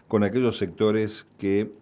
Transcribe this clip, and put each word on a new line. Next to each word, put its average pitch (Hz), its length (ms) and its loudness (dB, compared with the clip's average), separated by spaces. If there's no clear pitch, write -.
con 104 160 2
aquellos 113 340 0
sectores 107 720 -2
que, 101 320 0